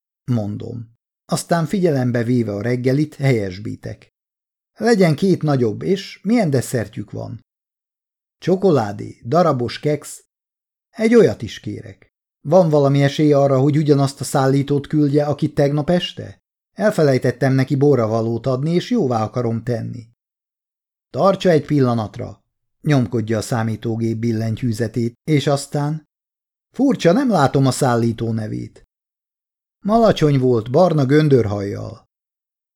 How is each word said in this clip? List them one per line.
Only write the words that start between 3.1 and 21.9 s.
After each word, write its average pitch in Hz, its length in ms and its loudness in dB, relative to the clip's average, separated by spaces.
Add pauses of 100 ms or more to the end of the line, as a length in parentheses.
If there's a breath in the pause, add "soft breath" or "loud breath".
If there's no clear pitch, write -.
helyesbítek. 107 960 -4 (680)
"Legyen 190 380 2
két 190 260 0
nagyobb, 123 400 0
és - 420 -4
milyen 214 260 0
desszertjük 113 640 -4
van?" 110 300 -12 (960)
"Csokoládé, 117 880 -2
darabos 131 540 0
keksz." - 440 -6 (680)
"Egy 226 260 2
olyat 156 260 6
is - 180 -12
kérek. 107 480 -14 (340)
Van 165 280 4
valami 143 340 4
esély 147 300 2
arra, 139 260 4
hogy 143 180 2
ugyanazt 139 420 2
a 131 40 -10
szállítót 139 640 0
küldje, 147 380 0
akit 147 300 -4
tegnap 147 340 0
este? 117 480 -4 (380)
Elfelejtettem 139 800 0
neki 135 220 0
borravalót 117 720 0
adni, 135 260 -2
és 175 180 -2
jóvá 127 340 0
akarom 113 400 -4
tenni." 117 440 -8 (1040)
"Tartsa 190 400 2
egy 151 160 2
pillanatra", 117 800 -2 (380)